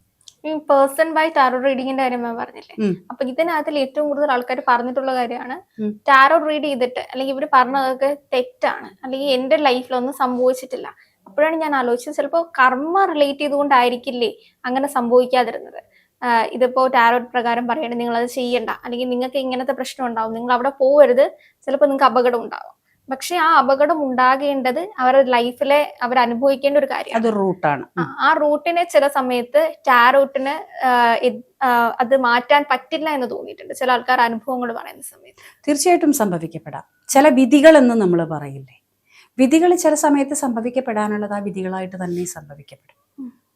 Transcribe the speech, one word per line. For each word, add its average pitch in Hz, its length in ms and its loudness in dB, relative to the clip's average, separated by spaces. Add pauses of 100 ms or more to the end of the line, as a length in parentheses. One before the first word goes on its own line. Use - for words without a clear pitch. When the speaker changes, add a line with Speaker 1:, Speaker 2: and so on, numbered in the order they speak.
(440)
Speaker 1:
ഈ 311 100 -6
person 285 540 0
by 320 200 -2
tarot 254 360 -2
റീഡിങ്ങിന്റെ 269 380 -4
കാര്യം 247 200 -4
ഞാൻ 233 140 -8
പറഞ്ഞില്ലേ? - 500 -8
Speaker 2:
ഉം. 180 100 -2 (140)
Speaker 1:
അപ്പൊ 247 140 -8
ഇതിനകത്തിൽ 302 540 -4
ഏറ്റവും 277 300 -2
കൂടുതൽ 285 240 -2
ആൾക്കാർ 247 360 -4
പറഞ്ഞിട്ടുള്ള 254 460 -2
കാര്യമാണ് 247 680 -8
Speaker 2:
ഉം. 214 100 -4 (160)
Speaker 1:
ടാരോ 294 400 6
റീഡ് 302 160 -2
ചെയ്തിട്ട് 254 360 -4 (120)
അല്ലെങ്കിൽ 269 220 -6
ഇവര് 277 180 -6
പറഞ്ഞതൊക്കെ 262 640 0 (180)
തെറ്റാണ്, - 720 -6
അല്ലെങ്കിൽ 262 220 -6
എന്റെ 269 300 0
ലൈഫിലൊന്നും 254 580 0
സംഭവിച്ചിട്ടില്ല. 254 800 -2 (320)
അപ്പോഴാണ് 320 300 0
ഞാൻ 311 180 -2
ആലോചിച്ചത് 247 400 -2
ചിലപ്പോ 330 440 -4
കർമ്മ 285 460 2
റിലേറ്റ് 285 360 0
ചെയ്തുകൊണ്ടായിരിക്കില്ലേ 247 920 0 (320)
അങ്ങനെ 269 240 -4
സംഭവിക്കാതിരുന്നത്. 247 960 -4 (420)
ആഹ് 233 220 0
ഇതിപ്പോ 254 400 0
ടാരോ 247 320 2
പ്രകാരം 240 480 -4
പറയുകയാണെങ്കിൽ 233 400 -4
നിങ്ങളത് 240 200 -2
ചെയ്യണ്ട, 247 440 -4 (140)
അല്ലെങ്കിൽ 247 240 -6
നിങ്ങൾക്ക് 247 280 -4
ഇങ്ങനത്തെ 262 360 -4
പ്രശ്നം 262 340 -8
ഉണ്ടാവും, 226 280 -6
നിങ്ങൾ 240 180 -4
അവിടെ 247 260 0
പോവരുത്, 269 580 4 (280)
ചിലപ്പോ 277 220 0
നിങ്ങൾക്ക് 269 180 0
അപകടം 240 400 0
ഉണ്ടാവും. - 380 -16 (280)
പക്ഷെ 269 260 -6
ആ 320 220 4
അപകടം 285 460 2
ഉണ്ടാകേണ്ടത് 269 920 0
അവരുടെ 254 320 4
ലൈഫിലെ 262 720 2
അവർ 247 160 0
അനുഭവിക്കേണ്ട 269 600 2
ഒരു 277 80 2
കാര്യമാണ്. 233 400 -2
Speaker 2:
അത് 220 80 0
റൂട്ടാണ്. 180 520 0 (120)
Speaker 1:
ആ, 170 40 -2
Speaker 2:
ഉം. 160 60 -4
Speaker 1:
ആ 277 320 0
റൂട്ടിനെ 302 440 0
ചില 285 240 2
സമയത്ത് 262 640 0 (140)
ടാരോട്ടിന്, 269 1000 2
ആഹ്, 240 360 2
ഇത്, 240 200 -2 (200)
ആഹ്, 240 380 0
അത് 254 160 2
മാറ്റാൻ 254 540 2
പറ്റില്ല 302 400 -4
എന്ന് 254 200 -4
തോന്നിയിട്ടുണ്ട് - 440 -14
ചില 254 180 -2
ആൾക്കാർ 247 280 0
അനുഭവങ്ങൾ 233 520 -2
പറയുന്ന 226 300 -14
സമയത്ത്. - 640 -14
Speaker 2:
തീർച്ചയായിട്ടും 320 440 4
സംഭവിക്കപ്പെടാം. 160 720 -4 (260)
ചില 277 200 6
വിധികൾ 285 500 8
എന്ന് 240 160 4
നമ്മൾ 175 300 2
പറയില്ലേ, 143 580 -12 (560)
വിധികൾ 320 360 4
ചില 311 200 2
സമയത്ത് 285 400 0
സംഭവിക്കപ്പെടാനുള്ളത് 220 960 -4
ആ 202 60 -4
വിധികളായിട്ട് 185 640 -8
തന്നെ 175 200 -6
സംഭവിക്കപ്പെടും. - 1000 -18
Speaker 1:
ഉം. 240 80 -14 (240)